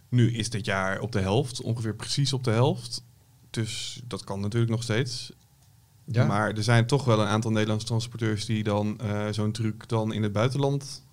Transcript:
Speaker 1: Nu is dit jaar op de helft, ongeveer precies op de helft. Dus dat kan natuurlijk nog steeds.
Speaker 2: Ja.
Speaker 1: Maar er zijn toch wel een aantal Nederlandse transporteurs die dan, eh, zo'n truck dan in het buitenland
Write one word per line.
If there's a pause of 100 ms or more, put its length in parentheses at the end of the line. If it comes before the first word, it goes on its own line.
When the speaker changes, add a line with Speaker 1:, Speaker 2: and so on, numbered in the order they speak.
Speaker 1:
Nu
is
dit
jaar
op
de
helft,
ongeveer
precies
op
de
helft. (460)
Dus
dat
kan
natuurlijk
nog
steeds. (720)
Speaker 2:
Ja.
Speaker 1:
Maar
er
zijn
toch
wel
een
aantal
Nederlandse
transporteurs
die
dan,
eh,
zo'n
truck
dan
in
het
buitenland (100)